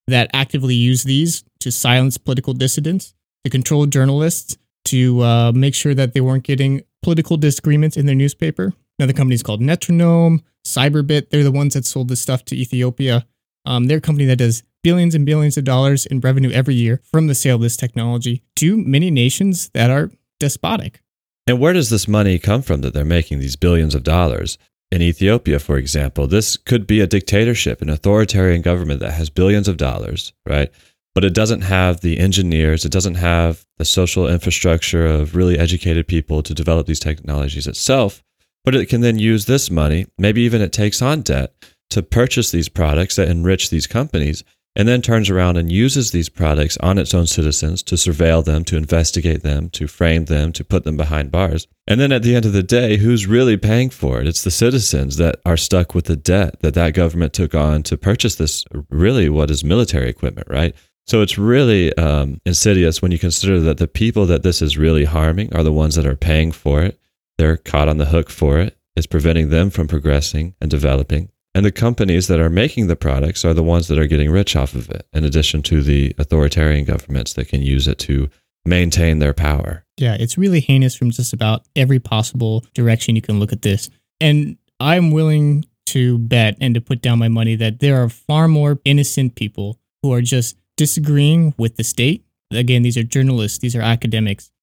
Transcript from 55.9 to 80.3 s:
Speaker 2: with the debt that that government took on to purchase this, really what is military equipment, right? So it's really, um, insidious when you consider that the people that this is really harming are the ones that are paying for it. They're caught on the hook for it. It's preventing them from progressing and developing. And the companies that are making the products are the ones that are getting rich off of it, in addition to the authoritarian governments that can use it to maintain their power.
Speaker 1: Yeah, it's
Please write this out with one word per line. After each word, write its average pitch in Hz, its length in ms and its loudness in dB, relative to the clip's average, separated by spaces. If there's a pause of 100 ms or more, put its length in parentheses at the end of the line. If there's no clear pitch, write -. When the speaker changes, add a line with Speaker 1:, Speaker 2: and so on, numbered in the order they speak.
Speaker 2:
with 85 100 0
the 80 120 -2
debt 90 420 0
that 76 140 0
that 82 200 0
government 85 380 0
took 82 240 -2
on 76 280 0
to - 120 -4
purchase 110 400 -2
this, - 300 -4 (240)
really 90 400 2
what 76 200 0
is 73 140 -2
military 76 460 0
equipment, 50 400 -8
right? 78 260 -2 (320)
So 113 140 4
it's 98 160 -2
really, 110 600 2
um, 73 480 0
insidious 90 560 2
when 90 100 0
you 82 80 0
consider 92 420 0
that 80 160 0
the 85 100 0
people 110 380 0
that 85 160 2
this 87 200 0
is 76 160 0
really 78 280 2
harming 80 480 0
are 80 100 0
the 78 80 2
ones 78 240 0
that 76 120 0
are 67 100 0
paying 80 340 0
for 73 300 0
it. 98 180 -2 (380)
They're 80 200 2
caught 76 300 0
on 78 100 0
the 73 100 0
hook 82 220 0
for 73 300 0
it. 104 160 -2 (200)
It's 85 100 -2
preventing 80 440 0
them 85 200 2
from 85 180 -2
progressing 76 720 -2
and 78 100 -4
developing. 71 600 0 (240)
And 101 120 2
the 98 60 2
companies 98 560 0
that 85 120 2
are 80 100 2
making 104 380 0
the 82 100 0
products 71 480 -2
are 82 80 4
the 80 100 2
ones 85 240 2
that 76 120 0
are 76 80 2
getting 76 220 2
rich 95 260 0
off 67 180 -2
of 58 160 -8
it, - 240 -12
in 78 100 0
addition 76 400 0
to 78 180 2
the 69 360 2
authoritarian 76 680 2
governments 67 500 -4
that 65 140 -6
can 67 140 -2
use 69 260 0
it - 120 -2
to 69 300 -2 (360)
maintain 85 540 2
their 71 140 2
power. 73 520 -2 (120)
Speaker 1:
Yeah, 117 220 0
it's 117 180 -4